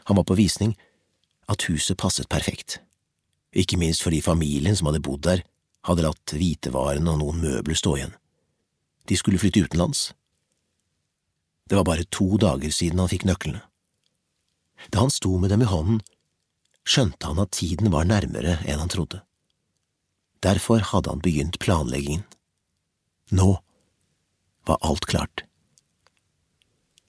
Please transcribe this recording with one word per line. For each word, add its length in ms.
han 100
var 100
på 100
visning, 360
at 180
huset 320
passet 300
perfekt, 480
ikke 260
minst 240
fordi 220
familien 520
som 140
hadde 140
bodd 220
der, 180
hadde 220
latt 260
hvitevarene 800
og 80
noen 220
møbler 360
stå 200
igjen. 160
De 160
skulle 180
flytte 280
utenlands. 480
Det 80
var 80
bare 240
to 320
dager 320
siden 280
han 120
fikk 160
nøklene. 340
Da 120
han 80
sto 280
med 120
dem 120
i 40
hånden, 320
skjønte 440
han 120
at 160
tiden 360
var 160
nærmere 560
enn 160
han 120
trodde. 300
Derfor 400
hadde 280
han 120
begynt 360
planleggingen. 640
Nå 220
var 160
alt 240
klart. 380